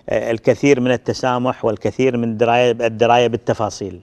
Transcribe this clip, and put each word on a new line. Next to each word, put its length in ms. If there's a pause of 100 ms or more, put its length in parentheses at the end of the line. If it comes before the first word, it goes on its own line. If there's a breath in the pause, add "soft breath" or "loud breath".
آه، 220
الكثير 500
من 100
التسامح 760
والكثير 520
من 80
الدراية، 460
الدراية 560
بالتفاصيل. 760